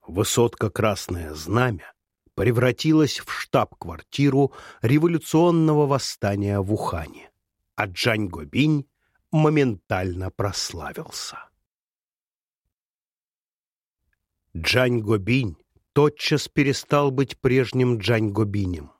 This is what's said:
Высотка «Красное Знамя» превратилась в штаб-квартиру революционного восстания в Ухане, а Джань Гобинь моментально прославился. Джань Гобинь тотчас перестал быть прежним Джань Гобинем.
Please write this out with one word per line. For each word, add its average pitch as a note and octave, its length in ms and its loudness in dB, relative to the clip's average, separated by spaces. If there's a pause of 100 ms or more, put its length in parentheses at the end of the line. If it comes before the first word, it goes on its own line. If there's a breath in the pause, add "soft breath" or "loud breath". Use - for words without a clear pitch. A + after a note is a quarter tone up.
Высотка G#2+ 640 0
«Красное F#2 640 -4
Знамя» G2 580 -4 (420)
превратилась B2+ 840 2
в - 100 -14
штаб-квартиру C3+ 1200 -2 (280 loud breath)
революционного D#3 1080 2
восстания G2+ 720 -2
в G2 120 -2
Ухане, - 580 -6 (460)
а A2 100 -2
Джань G#2+ 400 -2
Гобинь A#2+ 640 0 (420)
моментально G2+ 1000 0
прославился. - 1080 -8 (3250)
Джань A#2+ 440 2
Гобинь G#2+ 560 0 (360)
тотчас D3 560 2
перестал C#3+ 640 0
быть C3 260 -2
прежним B2+ 600 2
Джань G#2+ 320 0
Гобинем. G2 680 -2